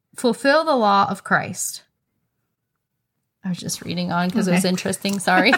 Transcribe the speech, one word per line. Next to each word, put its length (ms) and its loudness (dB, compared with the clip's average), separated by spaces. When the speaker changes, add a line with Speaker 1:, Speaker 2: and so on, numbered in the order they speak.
Speaker 1:
fulfill 500 2
the 120 2
law 340 4
of 140 -6
Christ." 580 -4
I 40 -6
was 100 -4
just 240 -10
reading 300 -6
on 180 0
'cause 160 0
it 60 2
was 80 4
Speaker 2:
Okay. 80 0
Speaker 1:
interesting. 500 -4
Sorry. 400 2